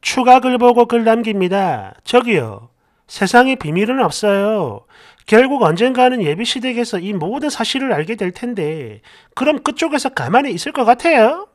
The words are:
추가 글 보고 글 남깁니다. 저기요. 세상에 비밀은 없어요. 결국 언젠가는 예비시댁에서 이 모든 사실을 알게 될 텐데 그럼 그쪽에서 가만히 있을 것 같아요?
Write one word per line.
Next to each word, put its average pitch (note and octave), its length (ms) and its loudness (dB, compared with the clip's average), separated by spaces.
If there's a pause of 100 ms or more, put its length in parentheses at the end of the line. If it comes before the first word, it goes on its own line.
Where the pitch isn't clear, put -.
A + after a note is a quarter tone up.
추가 B3+ 380 4
글 B3 180 0
보고 A#3+ 300 4
글 A#3 160 0
남깁니다. G3 880 -2 (100)
저기요. C3 680 0 (360)
세상에 A#3+ 500 2
비밀은 G#3+ 480 -2
없어요. G3 800 -2 (420)
결국 B3+ 340 4
언젠가는 B3+ 640 2
예비시댁에서 A#3 720 -4
이 F#3+ 160 -6
모든 G#3+ 380 -6
사실을 C4 420 -4
알게 D#3+ 220 -4
될 F#3+ 160 -6
텐데 D#3 720 -8 (340)
그럼 C4 260 0
그쪽에서 D4 480 -4
가만히 B3+ 440 0
있을 E3+ 180 -8
것 C4 140 -2
같아요? C4+ 680 2